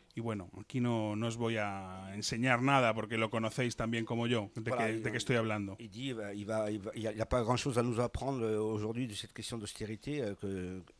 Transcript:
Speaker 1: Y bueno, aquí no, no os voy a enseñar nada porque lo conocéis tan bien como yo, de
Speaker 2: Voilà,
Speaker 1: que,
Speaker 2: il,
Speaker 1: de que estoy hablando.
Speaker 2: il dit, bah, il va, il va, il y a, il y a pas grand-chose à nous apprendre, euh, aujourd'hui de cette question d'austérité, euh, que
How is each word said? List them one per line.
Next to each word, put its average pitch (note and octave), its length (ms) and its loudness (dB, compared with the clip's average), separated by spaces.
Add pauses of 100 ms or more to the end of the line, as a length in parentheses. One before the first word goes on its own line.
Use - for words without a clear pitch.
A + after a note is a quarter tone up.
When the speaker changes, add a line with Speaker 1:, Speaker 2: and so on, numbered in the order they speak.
(140)
Speaker 1:
Y A#2+ 60 -6
bueno, G#2+ 280 -2 (120)
aquí A#2 200 -4
no, A2 360 2
no A2 100 0
os A2+ 100 -2
voy A2+ 200 0
a F#2+ 580 -4
enseñar A#2+ 480 4
nada C3 320 6
porque A2 240 -2
lo A2+ 120 2
conocéis A2+ 440 0
tan A2+ 160 -2
bien A#2 140 0
como A#2 240 0
yo, A2 260 2
de A#2 60 -6
Speaker 2:
Voilà, A#2 260 0
Speaker 1:
que, A2 60 0
Speaker 2:
il, A2 100 -2
Speaker 1:
de A#2 80 0
que A2 60 -2
estoy B2 220 2
hablando. G#2+ 420 0
Speaker 2:
il A2+ 100 -12
dit, B2 220 -6
bah, G#2 200 -6
il G2+ 140 -6
va, A2 240 0
il G#2+ 80 -2
va, G2+ 160 -6
il A#2 80 -6
y A2 60 0
a, - 20 0
il G#2+ 80 -6
y - 20 0
a A2 60 2
pas B2 160 2
grand-chose A#2+ 380 2
à - 20 4
nous A#2 160 0
apprendre, B2 460 0
euh, A2 160 2
aujourd'hui A2 480 -2
de G#2 60 -8
cette - 180 -8
question A#2 260 -8
d'austérité, A2 640 -6
euh, G2+ 140 -2
que F#2 440 -4 (200)